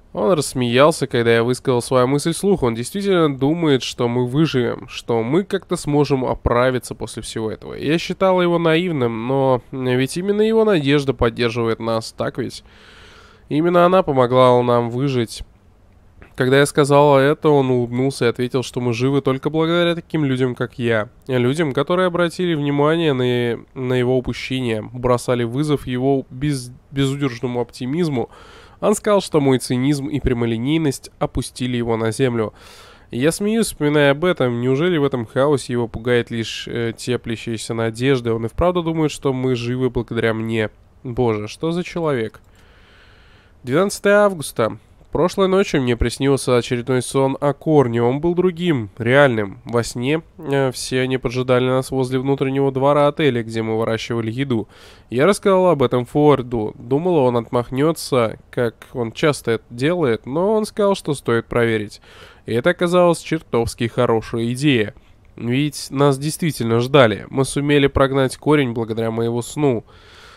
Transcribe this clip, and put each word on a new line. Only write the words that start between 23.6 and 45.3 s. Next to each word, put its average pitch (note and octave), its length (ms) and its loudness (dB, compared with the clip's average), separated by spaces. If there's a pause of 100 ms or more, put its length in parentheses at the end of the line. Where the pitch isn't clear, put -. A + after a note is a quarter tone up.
на B2+ 180 -4
его B2+ 240 2
упущение, B2 640 -4
бросали A#2+ 640 0
вызов C3+ 420 -2
его B2+ 440 0
без-, B2+ 420 -4 (180)
безудержному C3+ 720 -2
оптимизму. C3 720 -4 (500)
Он F3+ 140 2
сказал, G3+ 260 0
что - 200 0
мой C3+ 180 4
цинизм C3+ 480 -2
и C#3+ 140 -4
прямолинейность A#2+ 960 -2
опустили B2 580 -4
его A#2 220 -2
на A2+ 120 0
землю. A#2 440 -2 (560)
Я C3 220 0
смеюсь, G#3+ 340 0
вспоминая D3 460 2
об D3 120 -2
этом. B2 380 0
Неужели D3 340 0
в C#3+ 80 0
этом B2 220 -2
хаосе C3 480 0
его A#2+ 140 -2
пугает A#2 420 -2
лишь, A2+ 360 -6
э, A#2 300 -4
теплящаяся A#2 800 -6
надежда? A#2 600 0
Он A2+ 120 -4
и - 20 -2
вправду F3 340 0
думает, D#3+ 280 0
что C#3 240 -4
мы B2+ 220 0
живы B2 340 -2
благодаря A2+ 420 -2
мне. A2 380 -2 (320)
Боже, A2+ 460 -2
что E3 240 -6
за F3 120 -4
человек? C#3+ 560 -4 (1200)
Двенадцатое G3 520 0
августа. D3+ 640 0 (340)
Прошлой F3+ 360 0